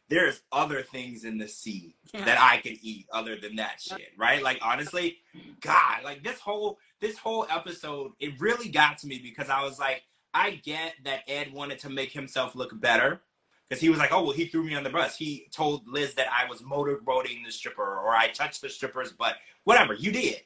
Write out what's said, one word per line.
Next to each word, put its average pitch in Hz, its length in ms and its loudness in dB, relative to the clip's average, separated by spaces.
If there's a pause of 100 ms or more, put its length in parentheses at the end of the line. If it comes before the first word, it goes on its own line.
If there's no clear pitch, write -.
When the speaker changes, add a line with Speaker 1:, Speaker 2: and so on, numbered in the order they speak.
Speaker 1:
there's 156 340 2 (100)
other 143 300 0
things 123 420 -12
in 110 140 -6
the 107 100 -8
sea 92 480 -12 (180)
Speaker 2:
Yeah. - 100 -6
Speaker 1:
that 120 160 6
I 123 180 10
could 113 240 -10
eat 110 300 -12
other 110 240 -6
than 104 200 -12
that 107 340 -6
Speaker 2:
Yep. - 80 -10
Speaker 1:
shit, - 180 -20
right? 123 260 4
Like, 131 200 0
honestly, 151 560 -2 (420)
God, - 440 4
like, 139 180 -12
this 160 180 -8
whole, 208 380 -4 (220)
this 214 180 -6
whole 220 320 -2
episode, 156 720 -8
it 143 200 -8
really 226 280 0
got 151 300 4
to 147 80 -12
me 135 120 -8
because 123 320 -10
I 139 120 2
was 139 160 -6
like, 135 260 -2 (300)
I 196 180 2
get 160 420 -8 (100)
that 135 240 -4
Ed 143 240 -6
wanted 139 280 -8
to 143 100 -12
make 135 220 -4
himself 135 420 -4
look 123 240 -8
better. 123 440 4 (480)
'Cause - 120 -4
he 160 80 8
was 151 80 6
like, 143 140 4
"Oh, 185 100 6
well, 143 100 0
he 160 140 -2
threw 160 180 -2
me 151 100 -4
on 143 80 -2
the 139 60 -2
bus. 139 300 0
He 151 320 -6
told 147 360 -2
Liz 135 280 -4
that 127 180 0
I 123 140 2
was 120 160 -12
motorboating 127 800 -2
the 113 80 -12
stripper - 300 -8 (160)
or 110 180 2
I 113 120 6
touched - 340 -6
the 135 80 -8
stripper's - 420 -6
butt." 110 240 -2 (280)
Whatever, 196 280 8
you 131 180 -4
did. 240 360 -2